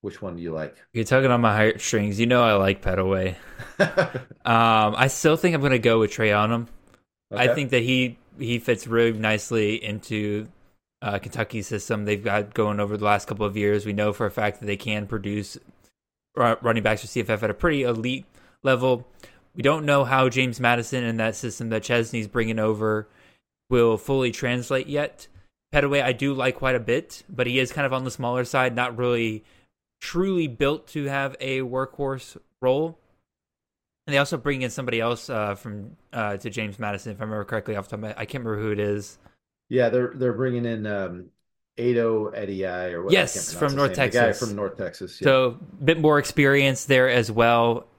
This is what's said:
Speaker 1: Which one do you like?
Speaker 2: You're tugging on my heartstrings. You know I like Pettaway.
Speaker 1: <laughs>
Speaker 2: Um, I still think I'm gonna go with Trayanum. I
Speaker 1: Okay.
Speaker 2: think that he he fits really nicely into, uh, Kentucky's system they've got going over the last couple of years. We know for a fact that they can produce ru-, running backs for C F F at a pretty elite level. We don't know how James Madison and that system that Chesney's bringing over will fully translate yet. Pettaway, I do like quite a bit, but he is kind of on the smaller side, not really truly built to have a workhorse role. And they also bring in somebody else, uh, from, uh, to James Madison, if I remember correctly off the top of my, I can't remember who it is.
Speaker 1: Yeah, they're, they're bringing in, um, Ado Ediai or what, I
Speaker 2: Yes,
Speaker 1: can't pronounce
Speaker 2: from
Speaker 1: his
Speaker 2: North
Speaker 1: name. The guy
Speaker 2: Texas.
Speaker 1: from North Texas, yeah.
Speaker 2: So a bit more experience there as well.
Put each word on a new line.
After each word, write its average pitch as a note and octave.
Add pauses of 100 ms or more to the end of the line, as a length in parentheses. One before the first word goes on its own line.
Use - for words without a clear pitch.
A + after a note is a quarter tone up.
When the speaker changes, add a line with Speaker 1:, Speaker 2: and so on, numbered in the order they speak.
Speaker 1:
Which G#2
one F2
do E2+
you E2+
like? D#2 (180)
Speaker 2:
You're A2+
tugging C3
on A#2+
my A2
heartstrings. G#2+
You A#2
know A#2+
I A2+
like G2
Pettaway. F#2+ (420)
Speaker 1:
<laughs> - (160)
Speaker 2:
Um, A2+
I C3+
still D#3
think E3+
I'm C#3+
gonna C3
go A2+
with G#2+
Trayanum. A2 (680)
I B2
Speaker 1:
Okay. -
Speaker 2:
think B2+
that B2
he B2+ (220)
he A#2
fits A#2
really A#2
nicely G#2+
into, G#2+ (540)
uh, G2+
Kentucky's G#2+
system G#2
they've G#2
got G#2
going G#2+
over G#2
the G#2
last G#2
couple G#2
of G2+
years. G#2
We G#2+
know G#2
for A2
a G2
fact G#2
that A2+
they G2+
can G#2
produce G#2 (800)
ru-, A#2
running A#2
backs G#2+
for G#2+
C -
F -
F G#2+
at G#2+
a G#2
pretty D3
elite B2 (380)
level. B2+ (480)
We F3+
don't D3+
know C#3+
how C3
James B2
Madison B2
and A2+
that A2
system A#2
that A2
Chesney's A#2
bringing A2+
over G#2+ (640)
will A#2
fully C3
translate B2
yet. C#3+ (460)
Pettaway, C#3+
I B2+
do C#3
like C3
quite C3
a A#2+
bit, A#2
but B2
he B2
is B2+
kind D3
of B2+
on C3
the B2+
smaller B2
side, B2+
not B2
really A#2 (580)
truly F3+
built C#3
to D3
have C#3
a C3
workhorse C3 (240)
role. D3 (1080)
And D3
they C#3
also C#3+
bring C3+
in B2
somebody A#2+
else, A#2
uh, G#2
from, G#2 (140)
uh, G#2
to G#2
James G2+
Madison, G#2
if G2
I -
remember G#2+
correctly A2
off G2
the G#2+
top -
of G#2+
my, -
I A2
can't B2+
remember G#2+
who G#2+
it G#2
is. G#2 (520)
Speaker 1:
Yeah, A#2+
they're, B2
they're B2+
bringing B2
in, A2+
um, F#2 (520)
Ado A#2
Ediai F#2
or E2+
what, F#2+
I -
Speaker 2:
Yes, F#2
Speaker 1:
can't F2+
pronounce -
Speaker 2:
from D3+
Speaker 1:
his C#3
Speaker 2:
North C#3
Speaker 1:
name. C3
The -
guy A#2+
Speaker 2:
Texas. A2+
Speaker 1:
from G#2
North G2+
Texas, -
yeah. F#3
Speaker 2:
So C3 (340)
a C#3+
bit E3
more D3+
experience C#3
there C3
as A#2+
well. A#2 (120)